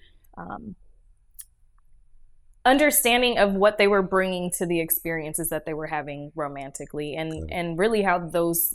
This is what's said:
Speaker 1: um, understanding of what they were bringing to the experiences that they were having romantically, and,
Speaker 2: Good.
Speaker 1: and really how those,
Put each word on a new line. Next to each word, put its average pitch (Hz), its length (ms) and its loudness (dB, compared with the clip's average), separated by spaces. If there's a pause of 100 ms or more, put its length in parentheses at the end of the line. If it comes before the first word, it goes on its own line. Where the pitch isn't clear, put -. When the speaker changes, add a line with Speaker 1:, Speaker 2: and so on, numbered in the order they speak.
(360)
Speaker 1:
um, - 380 -12 (1900)
understanding 247 760 4
of 196 160 4
what 208 240 4
they 202 80 6
were 202 160 4
bringing 185 540 0
to 185 100 -2
the 170 140 0
experiences 160 720 -4
that 156 160 -4
they 160 80 -6
were 156 120 -6
having 147 480 -8
romantically, 143 800 -8
and, 160 180 -4
Speaker 2:
Good. 156 200 -10
Speaker 1:
and 170 260 -4
really 214 240 2
how 180 160 2
those, 170 560 0